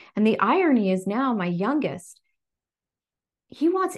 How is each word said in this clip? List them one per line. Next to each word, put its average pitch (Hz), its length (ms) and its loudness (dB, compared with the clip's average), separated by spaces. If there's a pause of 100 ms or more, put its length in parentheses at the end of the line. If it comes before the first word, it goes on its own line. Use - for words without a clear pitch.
(160)
And 214 100 2
the 220 140 2
irony 247 540 2
is 185 120 -2
now 247 280 -2
my 185 140 -2
youngest, 180 760 -4 (1300)
he - 180 -2
wants 370 300 0